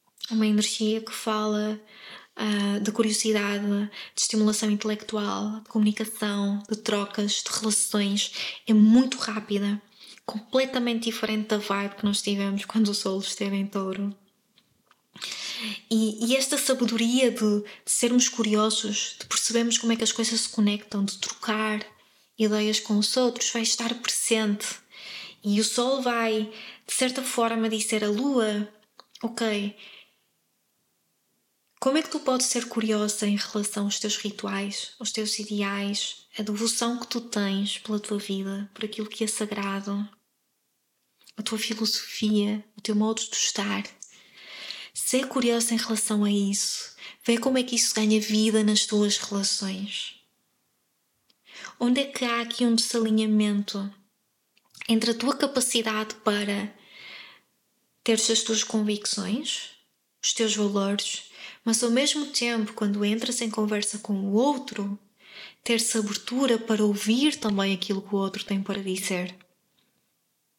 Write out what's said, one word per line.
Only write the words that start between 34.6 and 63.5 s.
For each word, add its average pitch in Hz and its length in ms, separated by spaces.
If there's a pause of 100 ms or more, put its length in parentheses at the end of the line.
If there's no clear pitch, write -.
aos 226 140
teus 214 260
ideais, 202 880 (120)
a 220 40
devoção 226 560
que 233 80
tu 240 140
tens 202 580
pela 214 220
tua 208 180
vida, 196 540
por - 120
aquilo 214 240
que - 160
é - 20
sagrado, 202 800 (1300)
a 214 60
tua 214 160
filosofia, 214 1080 (140)
o - 20
teu 214 140
modo 214 260
de - 160
estar? 202 480 (1080)
Ser 262 360
curiosa 233 440
em 226 60
relação 214 460
a 202 60
isso. 202 640 (300)
Vê 233 140
como 262 180
é 254 60
que 254 140
isso - 180
ganha 214 260
vida 214 420
nas 208 220
tuas 208 340
relações. 196 1000 (1600)
Onde 247 220
é 277 40
que 277 200
há 233 180
aqui 233 240
um 233 80
desalinhamento 214 1160 (1000)
entre 226 240
a - 20
tua 240 220
capacidade 220 800
para 202 580 (1300)
teres 220 280
as 220 120
tuas 220 220
convicções, 208 1080 (520)
os - 120
teus 214 220
valores, 202 720 (340)
mas 226 200
ao 233 60
mesmo 285 360
tempo, 233 460
quando 202 320
entras 226 360
em 226 80
conversa 208 500